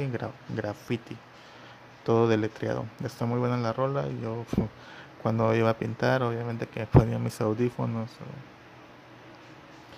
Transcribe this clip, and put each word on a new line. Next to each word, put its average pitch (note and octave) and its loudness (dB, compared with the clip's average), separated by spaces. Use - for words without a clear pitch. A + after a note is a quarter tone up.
Gra-, A#2 -4
Graffiti, A2+ -6
todo A#2 6
deletreado. A2+ 0
Está A#2+ -6
muy A#2+ 0
buena B2 0
la A2+ 0
rola C#3 -2
y B2+ -8
yo, A#2 -6
<laughs> - -20
cuando A2+ 4
iba A2+ 4
a A2 0
pintar, B2 2
obviamente A#2 -4
que A2+ -6
ponía A#2 4
mis A#2+ -4
audífonos, A#2 -2
o - -18